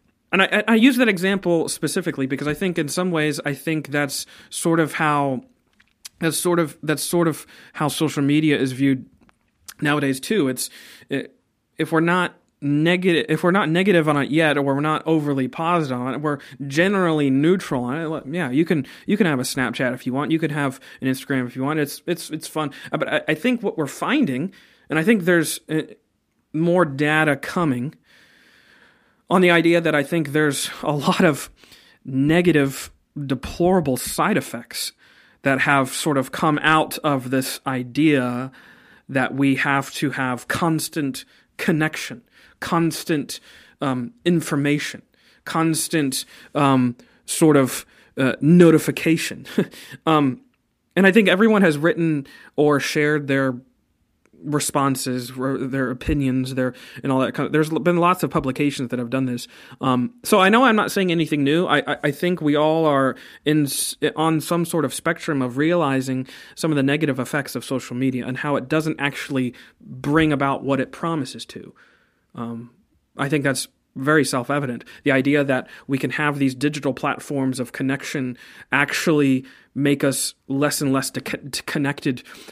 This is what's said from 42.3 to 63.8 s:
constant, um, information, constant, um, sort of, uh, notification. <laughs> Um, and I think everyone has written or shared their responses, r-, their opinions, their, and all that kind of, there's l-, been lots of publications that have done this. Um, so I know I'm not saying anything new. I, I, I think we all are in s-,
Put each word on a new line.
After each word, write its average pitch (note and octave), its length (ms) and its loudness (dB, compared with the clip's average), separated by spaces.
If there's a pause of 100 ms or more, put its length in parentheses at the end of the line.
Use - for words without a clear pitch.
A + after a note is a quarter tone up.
constant, E3 800 -2 (420)
um, B2+ 320 -4 (100)
information, D3+ 800 -2 (420)
constant, D#3 800 -2 (320)
um, C3 400 4 (300)
sort D3+ 320 4
of, - 280 0 (320)
uh, C3 240 0
notification. D#3+ 1040 4 (120)
<laughs> - 80 0 (400)
Um, C#3+ 360 2 (540)
and F#3+ 120 6
I F#3 40 8
think F#3+ 180 6
everyone G#3 320 4
has D#3+ 160 4
written D#3 500 0 (300)
or C#3+ 220 4
shared D3 480 -2
their C3+ 280 0 (880)
responses, C3+ 920 -2
r-, C3+ 200 -4
their C3 340 -4
opinions, C3 640 -2
their, B2+ 180 -2 (300)
and C#3 80 -2
all C3 80 2
that B2+ 140 -2
kind C#3+ 140 -4
of, - 40 -6
there's D#3 200 0
l-, D#3+ 80 0
been F3 180 2
lots F3 260 2
of C3+ 60 -2
publications C#3 600 -2
that B2 100 -6
have A#2+ 100 -8
done C3 160 -2
this. A#2+ 220 -6 (320)
Um, B2 340 0 (100)
so G#3 160 4
I F#3 100 6
know A#3 140 6
I'm A3+ 120 6
not - 160 0
saying F#3 200 0
anything D#3 320 0
new. D#3 220 2
I, C#3+ 140 2
I, C#3+ 260 -4
I D3 60 2
think F3 300 -2
we D3 140 2
all D#3 300 2
are C3+ 300 2 (300)
in D3+ 200 2
s-, - 300 -6 (200)